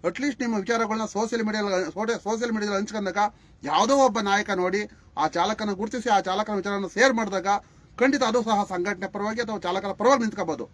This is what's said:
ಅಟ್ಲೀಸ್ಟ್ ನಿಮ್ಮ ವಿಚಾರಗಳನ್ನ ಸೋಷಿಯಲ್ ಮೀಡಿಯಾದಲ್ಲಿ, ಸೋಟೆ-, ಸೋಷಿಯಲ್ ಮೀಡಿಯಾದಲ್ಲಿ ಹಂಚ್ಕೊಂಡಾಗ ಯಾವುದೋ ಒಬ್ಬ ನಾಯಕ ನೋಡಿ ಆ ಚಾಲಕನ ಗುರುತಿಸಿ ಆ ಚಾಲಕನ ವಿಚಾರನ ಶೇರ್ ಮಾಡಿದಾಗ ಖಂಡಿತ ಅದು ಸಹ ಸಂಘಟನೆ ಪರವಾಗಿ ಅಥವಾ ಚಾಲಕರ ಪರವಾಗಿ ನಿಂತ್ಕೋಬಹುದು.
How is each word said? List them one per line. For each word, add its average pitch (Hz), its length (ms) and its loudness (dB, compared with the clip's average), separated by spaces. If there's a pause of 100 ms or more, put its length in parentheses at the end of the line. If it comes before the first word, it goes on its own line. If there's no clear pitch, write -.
ಅಟ್ಲೀಸ್ಟ್ 254 360 -2
ನಿಮ್ಮ 233 180 -2
ವಿಚಾರಗಳನ್ನ 220 460 -2
ಸೋಷಿಯಲ್ 220 400 -2
ಮೀಡಿಯಾದಲ್ಲಿ, 202 480 -2
ಸೋಟೆ-, 220 300 -4
ಸೋಷಿಯಲ್ 226 300 -2
ಮೀಡಿಯಾದಲ್ಲಿ 208 280 0
ಹಂಚ್ಕೊಂಡಾಗ 208 520 -2 (320)
ಯಾವುದೋ 196 320 4
ಒಬ್ಬ 240 240 4
ನಾಯಕ 202 300 0
ನೋಡಿ 190 380 0 (300)
ಆ 156 100 2
ಚಾಲಕನ 208 420 0
ಗುರುತಿಸಿ 214 380 -4
ಆ 202 120 4
ಚಾಲಕನ 202 340 -2
ವಿಚಾರನ 196 300 -2 (100)
ಶೇರ್ 254 200 6
ಮಾಡಿದಾಗ 196 320 -2 (520)
ಖಂಡಿತ 269 240 4
ಅದು 233 200 2
ಸಹ 208 260 0
ಸಂಘಟನೆ 190 400 -4
ಪರವಾಗಿ 214 320 -4
ಅಥವಾ 214 180 -4
ಚಾಲಕರ 190 340 -4
ಪರವಾಗಿ 247 280 4
ನಿಂತ್ಕೋಬಹುದು. 170 540 -4